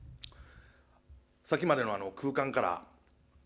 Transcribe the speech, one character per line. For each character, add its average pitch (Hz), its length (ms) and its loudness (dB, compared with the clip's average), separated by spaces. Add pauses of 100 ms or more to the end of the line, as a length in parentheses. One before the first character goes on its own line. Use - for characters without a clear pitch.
(1400)
さ - 140 2
っ - 20 0
き 175 80 0
ま 156 80 6
で 131 80 2
の 110 100 0
あ 98 60 0
の 98 140 -6
空 139 200 -4
間 135 200 2
か 131 80 2
ら、 90 220 0 (640)